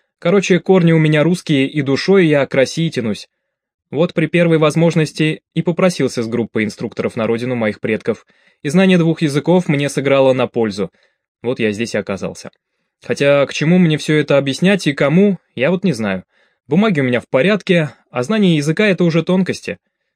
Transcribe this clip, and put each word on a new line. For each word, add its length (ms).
Короче, 400
корни 320
у 60
меня 260
русские, 420
и 160
душой 440
я 200
к 80
России 340
тянусь. 400
Вот 240
при 120
первой 320
возможности 840
и 80
попросился 600
с 60
группой 360
инструкторов 520
на 100
родину 300
моих 240
предков, 460
и 60
знание 280
двух 260
языков 460
мне 200
сыграло 440
на 140
пользу. 460
Вот 160
я 140
здесь 220
и 40
оказался. 540
Хотя 440
к 60
чему 260
мне 200
все 160
это 240
объяснять 480
и 60
кому, 460
я 160
вот 100
не 100
знаю. 300
Бумаги 320
у 40
меня 140
в 100
порядке, 640
а 120
знание 340
языка — 320
это 140
уже 220
тонкости. 540